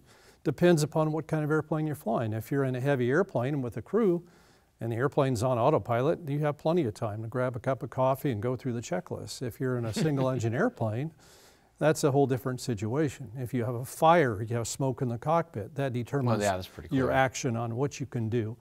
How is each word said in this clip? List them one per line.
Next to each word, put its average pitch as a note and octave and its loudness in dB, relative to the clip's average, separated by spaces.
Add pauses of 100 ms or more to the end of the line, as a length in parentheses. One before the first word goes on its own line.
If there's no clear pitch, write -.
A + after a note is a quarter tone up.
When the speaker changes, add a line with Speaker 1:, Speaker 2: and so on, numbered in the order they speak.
(440)
Speaker 1:
depends D#3+ 4
upon D#3 0
what D3+ -4
kind D#3 -2
of D3 0
airplane D#3 0
you're D3+ -2
flying. D#3 -2
If A2 -6
you're C#3 2
in B2+ 0
a B2+ -4
heavy B2+ 2
airplane C#3+ 0
with A#2+ -6
a A2+ -8
crew, F#3 2 (580)
and A#2 -4
the A2+ -2
airplane's C3 2
on B2+ 2
autopilot, C#3 2
you C#3+ -2
have D3+ -2
plenty E3 0
of G#2 -4
time A2 -6
to A2+ -8
grab B2+ -2
a - -6
cup C3 -4
of B2 -8
coffee C3 0
and - -2
go B2+ 0
through B2 -4
the B2 -4
checklist. - -8
If A#2+ -8
you're B2+ 0
in A#2+ -2
a A2 -4
single C3+ 2
Speaker 2:
<laughs> C3 0
Speaker 1:
engine A2+ 0
airplane, C#3 -2 (680)
that's D3+ 2
a C#3 4
whole C#3 6
different B2+ -2
situation. A#2+ -2
If B2 -8
you A#2 0
have B2 -4
a A#2+ -6
fire, D3+ 4
you A#2 -4
have A#2 -2
smoke C3+ -2
in B2+ -2
the A#2 -4
cockpit, D#3 -2
that C#3 -2
determines A#2+ 0
Speaker 2:
Well, - 0
yeah, G2 2
that's F#2 -8
pretty - -8
Speaker 1:
your C3 2
Speaker 2:
clear. C3 2
Speaker 1:
action C3 2
on A#2 -4
what C#3 -4
you C3+ -6
can A2+ -4
do. A2 -2